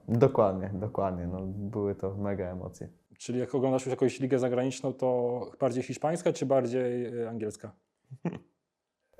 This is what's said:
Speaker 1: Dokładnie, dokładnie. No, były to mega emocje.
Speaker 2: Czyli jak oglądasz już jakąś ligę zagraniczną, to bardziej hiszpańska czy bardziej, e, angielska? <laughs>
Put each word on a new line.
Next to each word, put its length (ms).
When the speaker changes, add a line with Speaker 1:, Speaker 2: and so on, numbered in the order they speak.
Speaker 1:
Dokładnie, 680
dokładnie. 540
No, 180
były 500
to 200
mega 360
emocje. 360
Speaker 2:
Czyli 220
jak 160
oglądasz 300
już 60
jakąś 280
ligę 200
zagraniczną, 540
to 480
bardziej 240
hiszpańska 500
czy 120
bardziej, 760
e, 80
angielska? 420
<laughs> 40